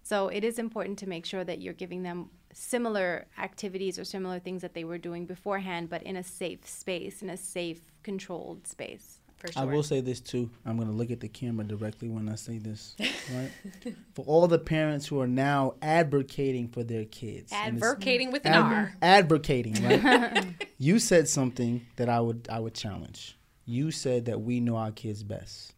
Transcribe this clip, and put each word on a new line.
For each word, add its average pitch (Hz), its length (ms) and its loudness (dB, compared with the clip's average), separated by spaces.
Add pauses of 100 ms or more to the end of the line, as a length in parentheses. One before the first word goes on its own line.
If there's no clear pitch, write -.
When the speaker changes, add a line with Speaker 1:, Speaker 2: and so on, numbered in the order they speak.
Speaker 1:
so 196 280 0
it 208 140 -4
is 233 140 -2
important 208 420 -6
to 190 80 -8
make 170 200 -8
sure 185 160 -4
that 170 180 -6
you're 180 120 -8
giving 180 300 -8
them 180 260 -8 (220)
similar 208 760 -2 (100)
activities 190 640 -6
or 180 40 -10
similar 185 360 -6
things 180 240 -8
that 175 100 -10
they 170 100 -8
were 170 140 -8
doing 170 300 -8
beforehand, 180 640 -6
but 170 120 -6
in 190 120 -8
a 180 80 -8
safe - 440 -10
space, - 540 -8
in 185 80 -10
a 175 80 -8
safe, 170 440 -8 (200)
controlled 190 640 -10
space. - 540 -14 (160)
Speaker 2:
For - 220 -12
Speaker 3:
I 135 60 -2
Speaker 2:
sure. 135 100 -2
Speaker 3:
will 151 100 2
say 147 160 0
this 123 220 -4
too. 120 280 -4 (160)
I'm 113 120 -2
gonna 110 160 -2
look 117 180 -2
at 117 80 -6
the 110 80 -10
camera 113 380 -6
directly 107 420 -8
when 110 220 -4
I 110 60 -4
say 113 240 -10
this, 107 380 -12
Speaker 2:
<laughs> 214 380 -6
Speaker 3:
right? 131 160 -6 (640)
For 135 100 -10
all 165 240 6
the 165 120 6
parents 156 480 0
who 143 120 0
are 127 80 2
now 135 540 2
advocating 139 880 2
for 120 120 -6
their 113 220 -4
kids, - 480 -12
and 208 240 -2
it's 214 100 0
Speaker 2:
Advocating 247 460 2
with 285 140 -4
an 160 80 6
Speaker 3:
Ad-, - 100 8
Speaker 2:
R. 220 380 2
Speaker 3:
advocating, 151 720 8 (100)
right? 240 640 6 (160)
Speaker 2:
<laughs> - 160 -12
Speaker 3:
You 160 220 6
said 170 280 6
something 120 580 0 (120)
that 120 100 2
I 117 140 4
would, 117 280 -2
I 113 100 -4
would 113 140 -6
challenge. - 640 -10 (280)
You 135 260 -2
said 123 340 0
that 110 160 -2
we 120 200 0
know 117 160 2
our 110 140 -2
kids 104 320 -8
best. - 540 -10